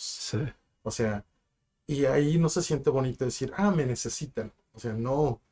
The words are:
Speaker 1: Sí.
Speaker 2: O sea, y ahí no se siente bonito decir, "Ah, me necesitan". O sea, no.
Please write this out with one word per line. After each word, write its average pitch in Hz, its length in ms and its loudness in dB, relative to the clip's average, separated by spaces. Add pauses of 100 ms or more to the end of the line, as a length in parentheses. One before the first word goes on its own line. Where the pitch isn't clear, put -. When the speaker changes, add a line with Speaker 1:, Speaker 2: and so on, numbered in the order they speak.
Speaker 1:
Sí. - 340 -6 (460)
Speaker 2:
O 110 80 -6
sea, 107 340 -2 (640)
y 143 180 0
ahí 147 320 4
no 165 140 4
se 175 120 0
siente 151 280 0
bonito 131 340 0
decir, 123 320 -2
"Ah, 202 140 4
me 160 160 2
necesitan". 117 680 -4 (220)
O - 40 -20
sea, 113 140 -4
no. 127 480 0 (120)